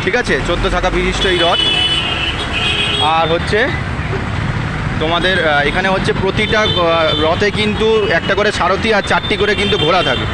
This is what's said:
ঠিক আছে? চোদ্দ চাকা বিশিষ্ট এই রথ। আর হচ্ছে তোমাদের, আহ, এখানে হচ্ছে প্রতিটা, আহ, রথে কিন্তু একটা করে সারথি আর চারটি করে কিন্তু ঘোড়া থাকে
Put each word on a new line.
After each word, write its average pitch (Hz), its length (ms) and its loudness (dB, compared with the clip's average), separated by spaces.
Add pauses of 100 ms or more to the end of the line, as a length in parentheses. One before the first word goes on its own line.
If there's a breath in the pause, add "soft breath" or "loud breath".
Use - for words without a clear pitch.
ঠিক 190 180 -2
আছে? 190 140 0 (120)
চোদ্দ 175 260 0
চাকা 180 240 0
বিশিষ্ট 180 260 0 (100)
এই 175 120 0
রথ। 170 140 2 (1600)
আর 165 160 2
হচ্ছে 185 260 0 (1400)
তোমাদের, 170 380 2
আহ, 147 300 2
এখানে 185 200 0
হচ্ছে 190 220 0 (100)
প্রতিটা, 208 400 0
আহ, 214 100 0 (540)
রথে 185 240 2 (100)
কিন্তু 214 280 0 (320)
একটা 175 160 -2
করে 208 160 2
সারথি 190 420 0
আর 196 160 2
চারটি 196 320 0
করে 208 200 2
কিন্তু 202 140 0 (100)
ঘোড়া 175 240 4
থাকে 113 240 -2